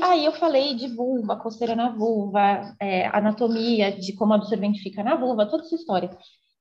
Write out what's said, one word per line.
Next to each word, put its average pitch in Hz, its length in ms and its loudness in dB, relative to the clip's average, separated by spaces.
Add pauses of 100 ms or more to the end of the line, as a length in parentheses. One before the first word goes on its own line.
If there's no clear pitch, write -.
aí 349 240 4
eu 311 80 2
falei 285 420 2
de 240 120 -6
vulva, 233 500 -2
coceira 226 380 -4
na 233 140 0
vulva, 202 920 0
é, 190 280 0
anatomia, 220 840 2
de 196 220 -8
como 214 200 2
absorvente 208 480 0
fica 196 220 -10
na 262 120 0
vulva, 240 300 0
toda 311 180 -4
essa - 120 -6
história. 180 340 -2 (520)